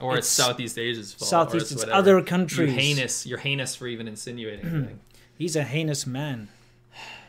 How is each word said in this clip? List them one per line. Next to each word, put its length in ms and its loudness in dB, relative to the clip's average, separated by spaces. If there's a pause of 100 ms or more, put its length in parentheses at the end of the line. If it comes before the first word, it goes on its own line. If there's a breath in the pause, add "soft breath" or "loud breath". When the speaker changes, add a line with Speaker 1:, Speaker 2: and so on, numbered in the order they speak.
Speaker 1:
Or 160 0
it's 100 0
Speaker 2:
It's 80 2
Speaker 1:
Southeast 420 0
Asia's 360 -4
fault. 160 -6
Speaker 2:
Southeast, 240 4
Speaker 1:
Or 40 2
it's 140 -2
Speaker 2:
it's 120 -4
Speaker 1:
whatever. 140 2
Speaker 2:
other 220 8
Speaker 1:
You 60 0
Speaker 2:
countries." 480 2
Speaker 1:
heinous, 520 0
you're 140 -6
heinous 360 -2
for 120 -10
even 200 -6
insinuating 580 -10
Speaker 2:
<clears throat> 80 -4
Speaker 1:
anything. 260 -4 (380 soft breath)
Speaker 2:
He's 180 -4
a 80 2
heinous 420 -2
man. 440 -6 (800 loud breath)